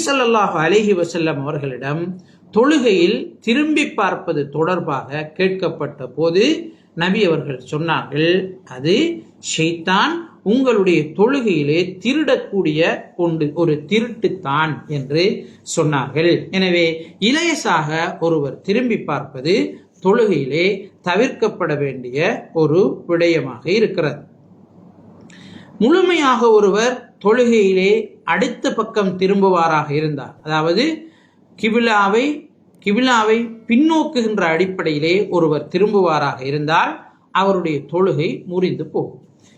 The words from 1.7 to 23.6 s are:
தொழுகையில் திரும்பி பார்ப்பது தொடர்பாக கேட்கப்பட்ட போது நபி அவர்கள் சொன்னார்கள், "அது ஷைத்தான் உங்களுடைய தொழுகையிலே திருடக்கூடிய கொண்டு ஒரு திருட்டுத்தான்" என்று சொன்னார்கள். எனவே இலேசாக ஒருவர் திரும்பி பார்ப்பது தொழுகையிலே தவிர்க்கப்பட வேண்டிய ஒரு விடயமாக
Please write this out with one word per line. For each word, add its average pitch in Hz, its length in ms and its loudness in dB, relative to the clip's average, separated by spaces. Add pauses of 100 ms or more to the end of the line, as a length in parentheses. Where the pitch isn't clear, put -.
தொழுகையில் 233 880 2
திரும்பி 294 520 0
பார்ப்பது 160 580 -4
தொடர்பாக 151 880 -4
கேட்கப்பட்ட 185 720 -4
போது 170 640 0 (220)
நபி 185 300 2
அவர்கள் 143 360 -2 (100)
சொன்னார்கள், 156 800 0 (140)
"அது 190 580 -2 (340)
ஷைத்தான் 185 680 0 (160)
உங்களுடைய 202 580 2
தொழுகையிலே 180 1040 0
திருடக்கூடிய 208 960 0 (140)
கொண்டு 160 380 0
ஒரு 156 340 0
திருட்டுத்தான்" 160 1000 -2
என்று 147 640 -2 (260)
சொன்னார்கள். 151 760 0
எனவே 175 680 0
இலேசாக 185 1000 -2
ஒருவர் 160 420 -2
திரும்பி 214 380 -2
பார்ப்பது 147 800 -4 (240)
தொழுகையிலே 185 880 0 (120)
தவிர்க்கப்பட 180 760 -2
வேண்டிய 135 760 -4
ஒரு 165 540 2
விடயமாக 156 600 0